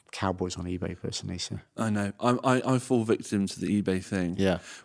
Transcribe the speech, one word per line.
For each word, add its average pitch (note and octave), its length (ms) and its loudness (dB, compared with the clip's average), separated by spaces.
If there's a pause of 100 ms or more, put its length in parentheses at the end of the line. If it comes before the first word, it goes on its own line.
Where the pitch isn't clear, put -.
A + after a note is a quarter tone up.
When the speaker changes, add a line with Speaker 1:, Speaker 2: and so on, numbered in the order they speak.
(120)
Speaker 1:
cowboys F#2 440 -2
on F2+ 100 -8
eBay F2+ 340 -4
personally. F#2 400 -6
So. G#2 200 -8 (180)
Speaker 2:
I A2+ 120 0
know. G2+ 300 -2
I, A#2+ 100 2 (140)
I, B2+ 320 4
I B2+ 40 4
fall B2 240 2
victim G#2 440 2
to - 120 -8
the F#2 220 2
eBay F#2 220 0
thing. F2+ 340 -2
Speaker 1:
Yeah. F#2 220 4 (240)